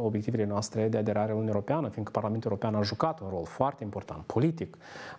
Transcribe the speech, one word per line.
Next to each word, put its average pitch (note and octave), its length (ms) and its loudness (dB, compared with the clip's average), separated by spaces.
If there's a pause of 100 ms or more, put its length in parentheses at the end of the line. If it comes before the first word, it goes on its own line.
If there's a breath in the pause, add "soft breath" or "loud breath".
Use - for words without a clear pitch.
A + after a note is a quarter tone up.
obiectivele A2+ 440 2
noastre G#2 420 0
de A2 100 2
aderare G#2+ 300 2
la A2 60 0
Uniunea G#2+ 200 0
Europeană, C3 340 0
fiindcă G#2+ 240 -6
Parlamentul A2 400 0
European G#2 240 0
a G#2+ 80 4
jucat - 360 0
un G3 100 -8
rol - 160 -2
foarte C#3 380 -2
important, G2+ 380 -8
politic, D#3+ 560 0 (420 loud breath)